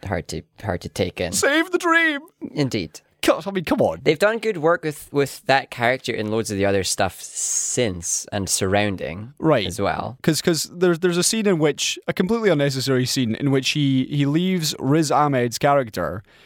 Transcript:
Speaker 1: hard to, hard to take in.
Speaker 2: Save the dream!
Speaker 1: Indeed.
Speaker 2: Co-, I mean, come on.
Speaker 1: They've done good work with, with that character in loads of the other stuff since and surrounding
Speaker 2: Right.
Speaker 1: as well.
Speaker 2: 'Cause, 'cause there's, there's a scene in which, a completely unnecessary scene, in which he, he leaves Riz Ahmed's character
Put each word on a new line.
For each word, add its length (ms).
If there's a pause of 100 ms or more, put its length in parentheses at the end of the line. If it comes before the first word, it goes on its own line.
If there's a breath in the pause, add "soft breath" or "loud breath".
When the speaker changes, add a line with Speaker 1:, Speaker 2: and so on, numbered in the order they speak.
Speaker 1:
hard 220
to, 140 (200)
hard 200
to 60
take 320
in. 120
Speaker 2:
Save 400
the 60
dream! 420 (320)
Speaker 1:
Indeed. 480 (220)
Speaker 2:
Co-, 220
I 80
mean, 120
come 160
on. 240
Speaker 1:
They've 140
done 200
good 200
work 260
with, 280
with 340
that 240
character 420
in 180
loads 200
of 80
the 80
other 180
stuff 360
since 1120
and 160
surrounding 880
Speaker 2:
Right. 280
Speaker 1:
as 140
well. 420
Speaker 2:
'Cause, 200
'cause 300
there's, 280
there's 160
a 60
scene 240
in 120
which, 480
a 60
completely 380
unnecessary 560
scene, 300
in 140
which 200
he, 360
he 200
leaves 520
Riz 320
Ahmed's 480
character 640 (240 soft breath)